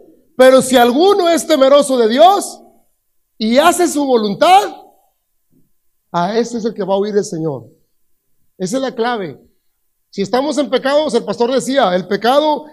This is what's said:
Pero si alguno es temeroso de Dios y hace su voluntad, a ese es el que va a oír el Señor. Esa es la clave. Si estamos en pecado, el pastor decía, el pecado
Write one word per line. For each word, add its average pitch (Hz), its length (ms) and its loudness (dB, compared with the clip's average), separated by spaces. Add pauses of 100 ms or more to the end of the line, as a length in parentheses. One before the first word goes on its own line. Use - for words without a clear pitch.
(380)
Pero 262 240 6
si - 140 0
alguno 339 520 2
es 330 160 0
temeroso 277 540 2
de 226 100 2
Dios 339 540 2 (760)
y 226 200 0
hace 339 300 2
su 277 180 -4
voluntad, 269 640 2 (1400)
a 175 260 -2
ese 233 200 -4
es 196 60 -6
el 220 100 -6
que 196 100 -8
va 190 100 -2
a 196 40 0
oír 202 180 -4
el 202 80 0
Señor. 160 420 -8 (920)
Esa 185 200 -6
es 269 60 -4
la 262 120 -6
clave. 220 460 -6 (680)
Si 196 120 -8
estamos 247 360 -4
en 262 120 -4
pecado, 277 420 -2
el 214 120 -2
pastor 220 280 -4
decía, 247 440 0
el 185 100 -6
pecado 269 680 -2